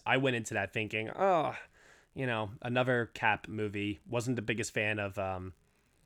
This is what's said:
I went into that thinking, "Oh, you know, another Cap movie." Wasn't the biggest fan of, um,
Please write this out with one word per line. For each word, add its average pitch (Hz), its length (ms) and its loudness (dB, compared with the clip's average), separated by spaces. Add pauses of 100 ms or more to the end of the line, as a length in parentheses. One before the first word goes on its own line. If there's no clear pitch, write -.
I 120 100 4
went 135 200 2
into 113 180 -4
that 101 180 0
thinking, 110 380 -2
"Oh, 165 440 2 (600)
you 135 120 -4
know, 110 260 -2 (100)
another 123 500 2
Cap 107 340 2
movie." 104 600 -4
Wasn't 120 280 0
the 110 60 -2
biggest 110 300 -2
fan 107 260 0
of, 101 200 -4
um, 92 340 -4 (540)